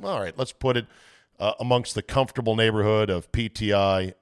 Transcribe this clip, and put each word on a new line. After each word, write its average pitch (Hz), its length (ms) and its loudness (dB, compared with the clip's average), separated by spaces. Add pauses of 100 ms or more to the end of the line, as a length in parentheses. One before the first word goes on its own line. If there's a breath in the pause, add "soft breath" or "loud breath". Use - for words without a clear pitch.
"All 190 160 -4
right, 90 180 -8
let's 127 160 -6
put 127 220 -2
it, 117 120 -4 (520 soft breath)
uh, 104 200 0
amongst 123 340 0
the 107 80 -4
comfortable 120 540 -2
neighborhood 107 560 2
of 87 200 -4
P 113 160 -2
T 104 280 0
I 95 460 2